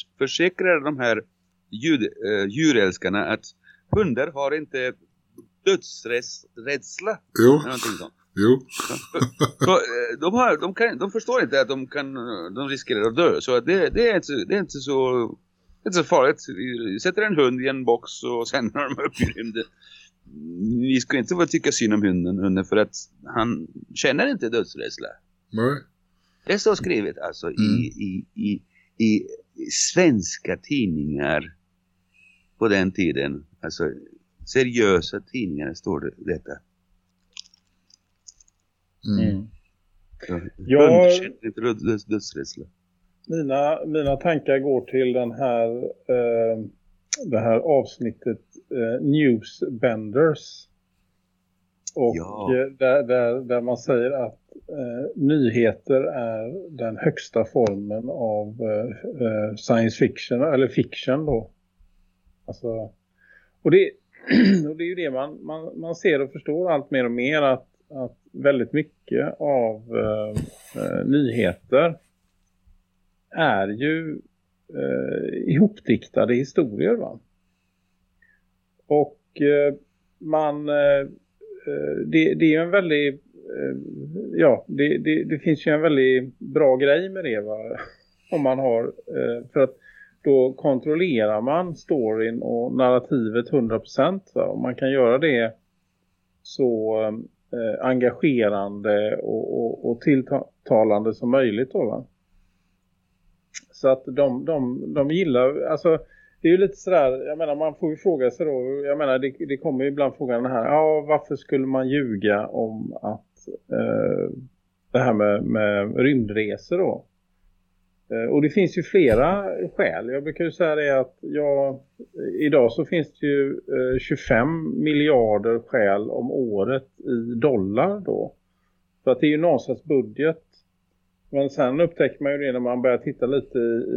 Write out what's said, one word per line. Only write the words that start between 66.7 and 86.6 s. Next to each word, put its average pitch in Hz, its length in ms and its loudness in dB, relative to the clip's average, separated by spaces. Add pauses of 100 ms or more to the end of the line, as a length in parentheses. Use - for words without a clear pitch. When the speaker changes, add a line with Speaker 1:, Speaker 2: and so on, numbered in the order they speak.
Speaker 3:
allt 143 200 -2
mer 131 140 0
och 117 60 -2
mer 131 300 0
att, 131 260 2 (220)
att 131 280 -12 (140)
väldigt 135 420 0
mycket - 640 -2
av, 117 580 -2
eh, 107 320 -2 (540)
eh, 50 220 -2
nyheter 131 920 2 (1400)
är 110 320 2
ju, 151 540 -4 (540)
eh, - 800 -2
ihopdiktade 123 840 2
historier, 143 600 0
va? - 240 -8 (1700)
Och, - 540 -2
eh, 143 320 4 (460)
man, 151 500 -2
eh, 143 300 4 (680)
eh, 143 380 -4
det, 156 280 2
det 156 120 2
är 160 40 6
ju 151 140 4
en 175 80 -4
väldigt, 147 500 0 (140)
eh, - 420 -8 (580)
ja, 143 320 4
det, 143 300 0
det, 156 260 -2
det 156 160 -4
finns - 280 -2
ju 160 40 2
en 151 100 2
väldigt 131 580 2
bra 135 360 2